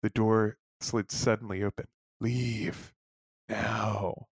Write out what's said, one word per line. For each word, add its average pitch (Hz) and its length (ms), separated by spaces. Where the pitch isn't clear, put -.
The 113 60
door 110 480
slid - 320
suddenly 110 520
open. - 240
Leave. 120 760
Now. 107 840